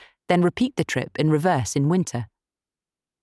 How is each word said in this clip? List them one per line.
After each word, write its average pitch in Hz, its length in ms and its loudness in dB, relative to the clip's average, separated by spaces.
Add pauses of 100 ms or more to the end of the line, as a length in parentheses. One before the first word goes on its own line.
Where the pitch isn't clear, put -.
(280)
then 180 140 2
repeat 208 340 0
the 165 80 -2
trip - 340 -6
in 151 120 2
reverse 151 440 0
in 143 140 0
winter. 160 400 -2 (960)